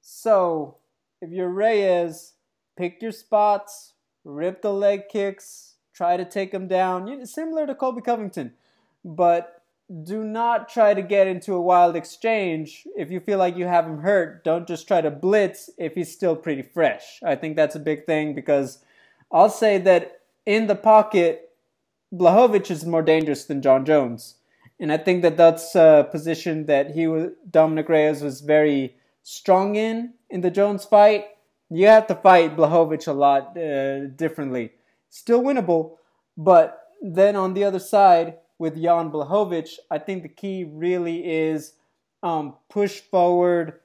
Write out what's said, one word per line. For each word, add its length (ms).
So, 760
if 100
you're 200
Reyes, 800
pick 260
your 100
spots, 800
rip 340
the 100
leg 360
kicks, 680
try 220
to 80
take 280
him 160
down, 380
you 100
know, 80
similar 420
to 80
Colby 260
Covington. 520
But 580
do 200
not 460
try 240
to 80
get 260
into 280
a 60
wild 360
exchange. 920
If 140
you 100
feel 180
like 180
you 100
have 200
him 120
hurt, 460
don't 240
just 180
try 140
to 100
blitz 680
if 160
he's 180
still 240
pretty 260
fresh. 640
I 120
think 200
that's 180
a 60
big 240
thing 300
because 460
I'll 160
say 300
that 420
in 220
the 80
pocket, 760
Blachowicz 580
is 140
more 180
dangerous 440
than 160
John 240
Jones. 500
And 120
I 60
think 240
that 140
that's 380
a 360
position 560
that 260
he 140
wa-, 240
Dominic 380
Reyes 340
was 200
very 520
strong 540
in, 380
in 100
the 100
Jones 340
fight. 400
You 160
have 200
to 80
fight 420
Blachowicz 520
a 40
lot, 460
uh, 480
differently. 640
Still 320
winnable, 540
but 440
then 340
on 180
the 100
other 140
side, 580
with 220
Jan 300
Blachowicz, 680
I 80
think 240
the 60
key 360
really 680
is, 440
um, 320
push 320
forward 840